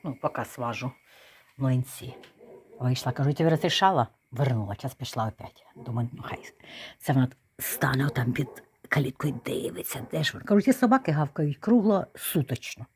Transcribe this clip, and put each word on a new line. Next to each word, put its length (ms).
Ну, 180
поки 240
смажу 460
млинці. 560
Вийшла, 320
кажу, 180
"Я 60
тобі 140
розрішала?" 580
Вернула, 440
час 180
пішла 340
опять. 380
Думаю, 380
ну 120
хай. 140
Це 140
вона 140
стане 480
отам 260
під 140
каліткою, 560
дивиться, 680
де 120
ж 100
вона. 120
Кажу, 160
"Ті 120
собаки 380
гавкають 460
круглосуточно". 1300